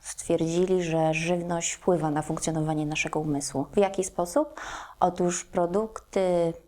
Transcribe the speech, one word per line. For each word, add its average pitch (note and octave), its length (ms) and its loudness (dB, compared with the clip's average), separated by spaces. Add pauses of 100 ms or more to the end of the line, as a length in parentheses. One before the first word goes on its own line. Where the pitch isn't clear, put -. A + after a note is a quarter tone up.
stwierdzili, E3+ 840 0
że D#3+ 320 2
żywność E3+ 580 -2
wpływa D#3 380 0
na D3+ 120 0
funkcjonowanie D#3 640 -2
naszego D#3 340 -2
umysłu. C#3+ 520 -2
W - 60 0
jaki F#3+ 260 4
sposób? C#4+ 560 -2 (400)
Otóż F3 440 2
produkty, F3+ 1080 0 (160)